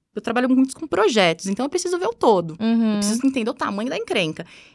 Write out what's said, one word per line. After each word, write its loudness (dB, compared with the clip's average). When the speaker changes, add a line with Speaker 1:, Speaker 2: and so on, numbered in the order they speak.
Speaker 1:
eu -8
trabalho 0
muito 4
com -12
projetos, 2
então -2
eu -4
preciso -2
ver -4
o -2
todo. 2
Speaker 2:
Uhum. 2
Speaker 1:
Eu -2
preciso 0
entender 0
o -4
tamanho -4
da -6
encrenca. -2